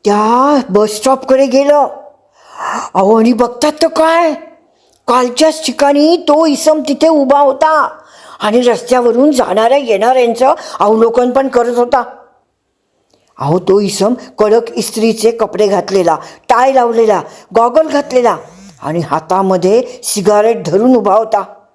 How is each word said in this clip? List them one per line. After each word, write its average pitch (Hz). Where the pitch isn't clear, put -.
त्या 240
बसस्टॉपकडे 262
गेलं. 277
अहो, 202
आणि 233
बघतात 247
तर 330
काय, 320
कालच्याच 254
ठिकाणी 285
तो 311
इसम 311
तिथे 285
उभा 285
होता 294
आणि 214
रस्त्यावरून 240
जाणाऱ्या 233
येणाऱ्यांचं 240
अवलोकन 233
पण 269
करत 240
होता. 240
अहो, 151
तो 190
इसम 202
कडक 220
इस्त्रीचे 220
कपडे 214
घातलेला, 180
टाय 262
लावलेला, 226
गॉगल 240
घातलेला 254
आणि 156
हातामध्ये 185
सिगारेट 208
धरून 233
उभा 202
होता. 220